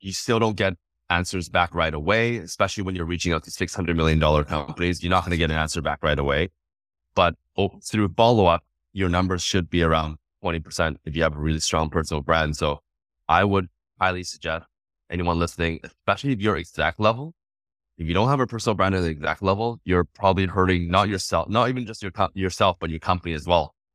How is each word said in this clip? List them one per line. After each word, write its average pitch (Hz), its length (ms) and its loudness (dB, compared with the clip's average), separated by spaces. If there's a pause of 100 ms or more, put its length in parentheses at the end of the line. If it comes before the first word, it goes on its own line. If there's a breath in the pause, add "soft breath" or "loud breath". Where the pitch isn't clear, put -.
you 98 100 -10
still 113 280 -2
don't 110 180 0
get 95 160 0 (360)
answers 87 400 -2
back 87 260 2
right 82 180 0
away, 113 440 0
especially 98 460 -4
when 92 120 -4
you're 85 100 -4
reaching 85 280 -2
out 78 100 -2
to - 80 -18
six - 240 -6
hundred 85 200 -2
million 80 240 4
dollar 76 240 4
companies. 80 600 -4
You're 87 60 -4
not 90 140 2
gonna 87 140 -2
get 80 140 0
an 78 60 -2
answer 78 240 -4
back 73 200 -4
right 76 180 0
away. 71 300 0 (680)
But 85 200 2 (220)
o-, 98 260 -2
through 104 320 0
follow-up, 110 480 4 (300)
your 95 160 0
numbers 90 340 0
should 87 260 -2
be 85 140 2
around 80 340 0 (240)
twenty 82 180 -4
percent 80 460 -4
if 76 100 -8
you 80 80 2
have 78 120 0
a 73 40 -10
really 78 200 0
strong 80 300 0
personal 80 320 -4
brand. 78 340 0
So 73 240 -2 (480)
I 85 160 4
would 98 240 2 (320)
highly 92 240 -2
suggest 82 420 -8 (440)
anyone 87 280 0
listening, 82 460 -2
especially - 480 -4
if 113 80 -2
you're 101 160 0
exec 80 420 -2
level, 120 360 0 (640)
if 80 100 -6
you 85 60 -2
don't 107 160 2
have 139 100 2
a 123 80 2
personal 117 260 -2
brand 95 220 2
at 92 60 2
the 85 80 0
exec 78 320 -4
level, 104 420 0
you're 90 220 2
probably 95 400 2
hurting 90 440 2
not 95 200 2
yourself, 90 400 -2
not 113 200 2
even 127 160 -6
just 110 160 -14
your 95 100 -8
co-, 98 220 0
yourself, 95 460 0
but 85 100 -6
your 80 100 -6
company 87 340 -2
as 78 120 -8
well, 87 300 2 (200)